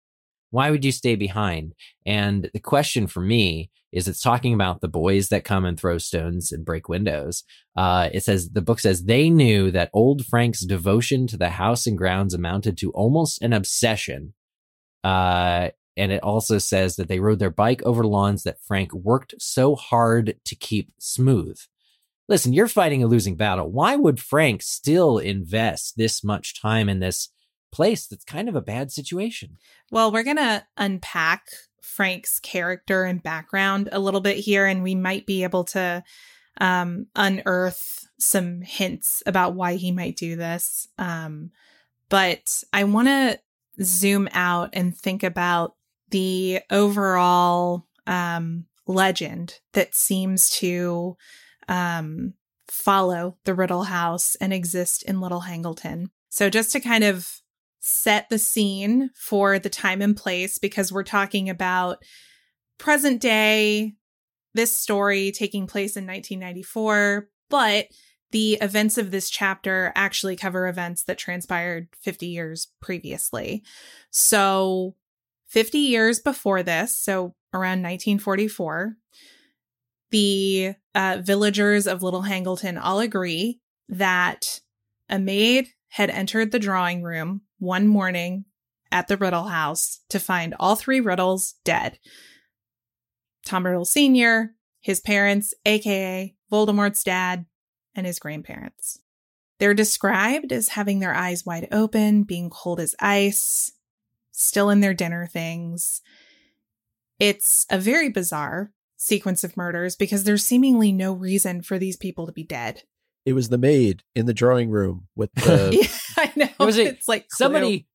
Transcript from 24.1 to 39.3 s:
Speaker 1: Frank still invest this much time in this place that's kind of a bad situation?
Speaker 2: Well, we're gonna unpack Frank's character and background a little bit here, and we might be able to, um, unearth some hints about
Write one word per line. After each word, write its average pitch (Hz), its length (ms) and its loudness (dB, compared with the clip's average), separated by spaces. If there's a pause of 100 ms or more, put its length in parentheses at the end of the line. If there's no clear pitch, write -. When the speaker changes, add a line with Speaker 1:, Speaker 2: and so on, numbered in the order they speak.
Speaker 1:
Frank 139 420 2
still 151 560 2
invest 98 800 -2
this 113 260 0
much - 380 -4
time 107 260 2
in 95 120 0
this 92 300 -4 (420)
place 190 340 0
that's - 200 -18
kind 190 220 -8
of 196 80 -6
a 120 60 -2
bad 123 300 -8
situation? 175 680 -8 (320)
Speaker 2:
Well, 226 220 2
we're 226 120 0
gonna 262 440 0 (100)
unpack 180 720 -2 (340)
Frank's - 580 -4
character 185 640 -2
and 180 180 -4
background 196 680 -2
a 196 80 -2
little 196 220 0
bit 196 160 0
here, 202 300 2
and 185 160 0
we 190 100 -2
might 185 320 -2
be 190 180 -2
able 180 200 0
to, 180 400 -4 (580)
um, 180 540 0
unearth 190 920 -2 (120)
some 175 420 -2
hints - 640 -6
about 180 300 0